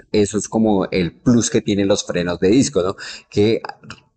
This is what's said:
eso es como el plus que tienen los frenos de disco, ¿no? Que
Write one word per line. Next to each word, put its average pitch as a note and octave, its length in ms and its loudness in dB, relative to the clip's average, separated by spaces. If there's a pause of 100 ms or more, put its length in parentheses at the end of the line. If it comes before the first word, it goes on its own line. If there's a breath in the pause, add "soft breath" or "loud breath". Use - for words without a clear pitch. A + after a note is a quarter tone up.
(120)
eso G#2 260 0
es F#2+ 120 -4
como G#2+ 420 0
el F2 300 -2
plus A#2 280 2
que A2+ 120 0
tienen G2 260 -2
los G2 180 -2
frenos F2 360 -4
de F#2+ 80 2
disco, G#2+ 340 2
¿no? F#2+ 140 -4 (320 loud breath)
Que G#2 320 0 (560)